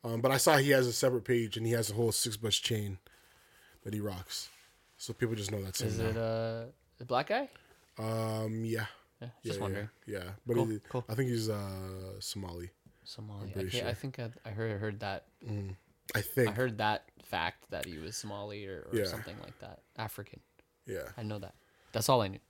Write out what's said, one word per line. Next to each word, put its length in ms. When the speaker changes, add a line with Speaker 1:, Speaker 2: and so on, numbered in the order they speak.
Speaker 1:
Um, 160
but 120
I 40
saw 220
he 120
has 160
a 60
separate 320
page 320
and 100
he 60
has 180
a 40
whole 180
Six 240
Buzz 200
chain 420
that 100
he 60
rocks. 500
So 160
people 200
just 160
know 120
that's 180
him 80
Speaker 2:
Is 100
Speaker 1:
now. 100
Speaker 2:
it, 100
uh, 460
a 60
black 220
guy? 200
Speaker 1:
Um, 680
yeah. 180
Speaker 2:
Yeah, 60
Speaker 1:
Yeah, 0
Speaker 2:
just 140
Speaker 1:
yeah, 60
Speaker 2:
wondering. 260
Speaker 1:
yeah. 160
But 100
Speaker 2:
Cool, 100
Speaker 1:
he, 140
Speaker 2:
cool. 180
Speaker 1:
I 60
think 160
he's, 180
uh, 720
Somali. 480
Speaker 2:
Somali. 400
Speaker 1:
I'm 40
Speaker 2:
I 40
Speaker 1:
pretty 180
Speaker 2:
can't, 160
I 20
Speaker 1:
sure. 60
Speaker 2:
think 240
I, 120
I 60
heard, 220
I 40
heard 240
that. 240
Speaker 1:
Mm, 280
I 60
think. 300
Speaker 2:
I 20
heard 260
that 280
fact 460
that 160
he 120
was 180
Somali 500
or, 260
or 60
Speaker 1:
Yeah. 80
Speaker 2:
something 360
like 180
that. 200
African. 440
Speaker 1:
Yeah. 300
Speaker 2:
I 60
know 160
that. 160
That's 180
all 100
I 80
knew. 100